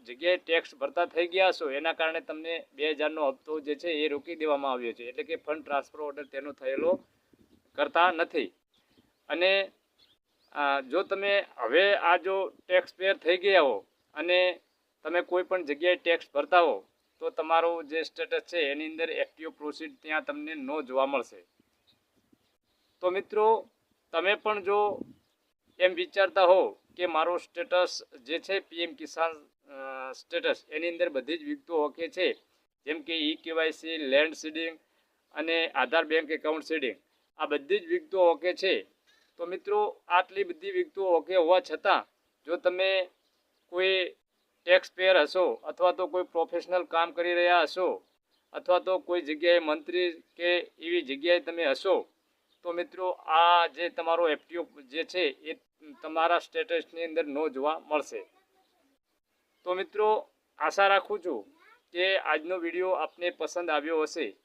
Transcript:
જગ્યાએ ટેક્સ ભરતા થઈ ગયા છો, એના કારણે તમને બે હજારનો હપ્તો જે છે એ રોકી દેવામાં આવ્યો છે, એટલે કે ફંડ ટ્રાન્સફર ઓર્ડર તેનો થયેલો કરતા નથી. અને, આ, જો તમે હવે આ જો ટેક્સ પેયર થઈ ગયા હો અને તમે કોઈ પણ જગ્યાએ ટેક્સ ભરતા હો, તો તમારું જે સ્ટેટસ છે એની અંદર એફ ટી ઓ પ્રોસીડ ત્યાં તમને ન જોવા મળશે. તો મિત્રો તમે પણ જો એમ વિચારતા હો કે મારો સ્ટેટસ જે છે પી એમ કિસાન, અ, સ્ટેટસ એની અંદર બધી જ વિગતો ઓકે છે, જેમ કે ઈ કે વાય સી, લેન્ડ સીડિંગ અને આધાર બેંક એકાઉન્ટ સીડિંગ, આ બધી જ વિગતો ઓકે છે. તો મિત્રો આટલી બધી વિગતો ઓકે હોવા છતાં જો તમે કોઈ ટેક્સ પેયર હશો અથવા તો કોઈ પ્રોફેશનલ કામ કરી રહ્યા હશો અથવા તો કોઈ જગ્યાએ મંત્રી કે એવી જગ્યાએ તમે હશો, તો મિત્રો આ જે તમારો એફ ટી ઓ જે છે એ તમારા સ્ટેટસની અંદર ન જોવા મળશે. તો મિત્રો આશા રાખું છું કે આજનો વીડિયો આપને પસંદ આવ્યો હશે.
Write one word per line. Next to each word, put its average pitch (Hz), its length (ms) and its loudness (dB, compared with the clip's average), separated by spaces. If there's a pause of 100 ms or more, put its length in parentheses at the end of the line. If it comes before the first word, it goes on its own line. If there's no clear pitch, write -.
જગ્યાએ 135 340 -2
ટેક્સ 165 380 -2
ભરતા 147 320 -2
થઈ 165 200 -2
ગયા 185 260 2
છો, 156 180 -6
એના 151 220 -2
કારણે 160 280 -2
તમને 160 520 -10
બે 151 200 -2
હજારનો 151 360 -2
હપ્તો 151 320 -6
જે 147 140 -6
છે 156 140 -8
એ 151 200 0
રોકી 143 260 -8
દેવામાં 143 380 -2
આવ્યો 123 200 -4
છે, 120 120 -18
એટલે 123 180 -10
કે 156 140 -8
ફંડ 151 280 -8
ટ્રાન્સફર 139 360 -6
ઓર્ડર 147 240 -10
તેનો 139 280 -12
થયેલો 135 480 -2 (760)
કરતા 165 380 2
નથી. 165 400 -4 (760)
અને, 190 440 0 (800)
આ, 139 280 0
જો 135 220 -2
તમે 196 440 0 (100)
હવે 165 380 4
આ 170 220 4
જો 185 360 -2 (160)
ટેક્સ 180 260 2
પેયર 190 220 0
થઈ 165 200 2
ગયા 190 240 4
હો 120 260 2 (280)
અને 175 460 0 (420)
તમે 165 200 -2
કોઈ 180 200 0
પણ 180 220 -4
જગ્યાએ 151 320 0
ટેક્સ 170 360 -2
ભરતા 147 280 2
હો, 123 240 2 (340)
તો 160 120 -6
તમારું 165 580 0
જે 160 140 -4
સ્ટેટસ 160 500 -6
છે 175 60 -2 (140)
એની 151 140 -8
અંદર 160 240 -6
એફ 139 240 -4
ટી 156 100 -16
ઓ 160 60 -10
પ્રોસીડ 147 500 -12
ત્યાં 156 240 -4
તમને 147 300 -10
ન 147 260 -6
જોવા 131 260 0
મળશે. 117 400 -6 (1500)
તો 180 100 -2
મિત્રો 214 600 0 (420)
તમે 175 220 2
પણ 214 280 -4
જો 202 380 0 (800)
એમ 185 160 4
વિચારતા 185 500 2
હો 170 340 6 (180)
કે 175 100 -2
મારો 170 320 0
સ્ટેટસ 175 640 -2 (180)
જે 143 160 -6
છે 196 220 -4
પી - 160 -14
એમ 170 180 -4
કિસાન, 160 380 -4 (400)
અ, 131 400 -12
સ્ટેટસ 165 580 -4
એની 160 180 -4
અંદર 170 200 -2
બધી 160 300 -6
જ 151 60 -18
વિગતો 147 300 -8 (100)
ઓકે 160 240 -6
છે, 160 240 -2 (540)
જેમ 156 160 -6
કે 165 140 -6
ઈ 156 180 -2
કે 165 160 -12
વાય 160 200 0
સી, 160 260 -8
લેન્ડ 151 380 2
સીડિંગ 160 440 -8 (540)
અને 165 340 -2
આધાર 139 380 0
બેંક 156 260 0
એકાઉન્ટ 156 340 -4
સીડિંગ, 143 340 -4 (400)
આ 156 80 -4
બધી 147 320 -2
જ 180 80 -14
વિગતો 170 320 -4 (120)
ઓકે 175 240 0
છે. 151 320 -2 (500)
તો 170 100 -10
મિત્રો 202 640 -2
આટલી 185 360 0
બધી 175 260 -10
વિગતો 185 340 -4
ઓકે 170 320 2
હોવા 175 240 6
છતાં 156 460 0 (400)
જો 165 100 -4
તમે 185 540 0 (580)
કોઈ 185 460 0 (500)
ટેક્સ 180 300 4
પેયર 185 280 6
હશો 151 420 0
અથવા 170 280 2
તો 180 140 -2
કોઈ 180 160 -2
પ્રોફેશનલ 170 600 -2
કામ 165 280 -2
કરી 175 220 -2
રહ્યા 175 280 4
હશો 156 400 -2 (500)
અથવા 180 260 2
તો 180 200 -2
કોઈ 175 220 -4
જગ્યાએ 156 380 2
મંત્રી 170 640 -2 (140)
કે 175 220 0 (200)
એવી 170 240 -2
જગ્યાએ 147 380 0
તમે 170 240 -4
હશો, 139 440 0 (540)
તો 175 100 -6
મિત્રો 175 400 -6
આ 170 540 4
જે 156 220 -4
તમારો 165 400 0
એફ 147 180 -2
ટી 170 100 -12
ઓ 165 100 -6 (140)
જે 139 240 -8
છે 180 240 -2
એ 151 240 -8 (500)
તમારા 160 360 0
સ્ટેટસની 165 640 -6
અંદર 160 220 -2
ન 147 220 -2
જોવા 143 300 -2
મળશે. 139 440 -4 (1400)
તો 180 100 -4
મિત્રો 214 560 0 (280)
આશા 160 300 4
રાખું 196 320 2
છું 131 240 -6 (480)
કે 185 240 0
આજનો 156 420 -2
વીડિયો 175 320 -4
આપને 175 400 -4
પસંદ 170 400 -6
આવ્યો 156 320 0
હશે. 151 420 -6